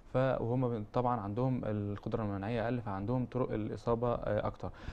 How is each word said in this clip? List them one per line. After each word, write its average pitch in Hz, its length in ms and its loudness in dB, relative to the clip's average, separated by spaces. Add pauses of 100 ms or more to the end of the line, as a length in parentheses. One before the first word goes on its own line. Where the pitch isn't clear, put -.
(120)
ف-، - 40 2
وهم 127 520 2
بن-، 113 240 -2
طبعًا 123 280 2
عندهم 120 440 0
القدرة 104 580 -2
المناعية 104 420 0
أقل، 120 160 0
فعندهم 107 460 0
طرق 123 260 -2
الإصابة، 117 640 0
آه، 107 320 0
أكتر. 101 240 -6 (220)